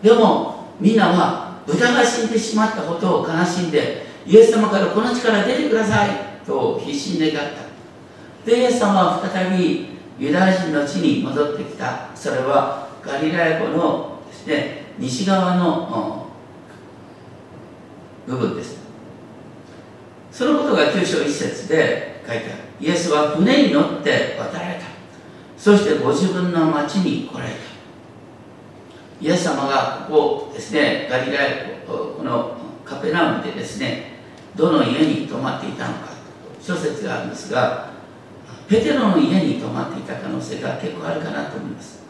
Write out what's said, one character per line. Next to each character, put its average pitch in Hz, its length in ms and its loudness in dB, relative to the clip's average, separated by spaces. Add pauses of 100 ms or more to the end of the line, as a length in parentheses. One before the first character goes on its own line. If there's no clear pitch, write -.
で 220 120 8
も、 - 540 2 (120)
み 220 140 4
ん - 20 6
な 185 120 6
は 175 580 0
豚 240 260 4
が 247 120 4
死 233 220 0
ん 220 40 -2
で 220 80 2
し - 180 -2
ま 214 120 4
っ - 20 0
た 196 120 -4
こ 170 120 -4
と 170 260 0
を 165 80 -4
悲 165 160 0
し 180 180 -2
ん 165 80 -2
で、 - 360 0 (200)
「イ 208 120 10
エ 226 60 12
ス 220 80 6
様 214 160 4
か 196 100 2
ら 185 80 2
こ 202 140 0
の 247 140 0
地 247 60 -4
か 233 120 2
ら 196 120 2
出 254 100 0
て - 140 0
く 220 60 2
だ 220 100 2
さ 202 220 2
い」 202 40 -2 (360)
と - 380 -2
必 143 140 -6
死 165 200 -4
に 156 140 2
願 143 120 -4
っ 147 40 -6
た。 - 1000 -14
で、 240 100 6
イ 254 40 4
エ 240 60 4
ス 240 100 2
様 196 140 2
は 185 280 2 (100)
再 185 180 0
び 180 380 0 (300)
ユ 143 140 -2
ダ 185 160 4
ヤ 185 40 6
人 165 200 0
の 147 140 0
地 - 100 -6
に 143 260 2
戻 147 320 -2
っ - 20 -6
て - 80 -6
き - 120 -14
た。 - 380 -8
そ - 160 -6
れ - 80 -2
は - 500 0 (160)
ガ 160 140 -6
リ 156 140 0
ラ 170 140 2
ヤ 160 140 0
湖 151 80 -2
の - 500 -2 (100)
で - 60 -20
す - 120 -16
ね、 - 400 -4 (120)
西 131 280 -4
側 180 300 2
の、 160 680 -2 (2000)
う - 60 -6
ん、 127 60 -4
部 - 80 0
分 - 100 -4
で - 80 -8
す。 - 140 -14 (1500)
そ 247 140 -4
の 294 140 4
こ - 80 -2
と 202 80 2
が - 160 4
九 180 120 2
章 151 180 0
一 143 100 -2
節 - 360 -6
で - 580 0
書 117 80 -6
い 113 40 -2
て - 60 -8
あ - 40 -10
る。 - 60 -10 (260)
イ 160 100 -2
エ 175 40 2
ス 170 160 0
は 147 200 2
船 220 380 4
に - 40 2
乗 - 260 2
っ - 40 -10
て - 360 0
渡 - 200 -6
ら 175 100 -8
れ 180 60 -6
た。 - 120 -12 (680)
そ 208 200 6
し - 80 4
て 151 140 2
ご 135 120 0
自 185 220 2
分 180 200 0
の 165 140 2
町 151 300 0
に 170 320 0
来 - 100 -12
ら 127 60 -8
れ 113 60 -6
た。 - 60 -10 (1600)
イ 156 100 -2
エ 180 60 4
ス - 80 -2
様 - 200 -2
が 135 440 -2
こ - 400 2
こ - 60 -16
で - 60 -12
す - 120 -12
ね、 - 380 0
ガ 127 140 0
リ 143 80 -4
ラ 139 100 0
ヤ 139 60 2 (400)
湖、 - 300 -6
こ - 40 -10
の - 340 -2 (280)
カ - 120 -12
ペ 147 140 -4
ナ - 240 2
ウ - 40 -4
ム - 60 -8
で - 80 -6
で - 120 -8
す - 140 -10
ね、 - 400 -6 (360)
ど 165 160 4
の 151 140 4
家 123 220 0
に - 200 0
泊 131 120 -8
ま 131 200 -4
っ - 20 -8
て - 80 -8
い - 40 -8
た - 160 -8
の - 60 -6
か、 - 140 -12 (540)
諸 175 140 -4
説 147 280 -4
が 92 140 -6
あ - 40 -6
る - 40 -8
ん - 40 -8
で - 60 -12
す - 160 -10
が、 - 360 -2 (800)
ペ 220 120 6
テ - 120 0
ロ 233 160 2
の 180 100 4
家 175 220 4
に - 200 0
泊 - 80 -8
ま - 200 -6
っ - 40 -10
て - 60 -10
い - 40 -10
た - 120 -10
可 - 140 -10
能 - 120 -6
性 - 200 -8
が - 160 -6
結 - 180 -8
構 - 120 -10
あ 95 80 -4
る - 60 -4
か - 100 -8
な - 160 -6
と - 100 -10
思 - 100 -10
い - 40 -8
ま - 120 -12
す。 - 160 -20 (120)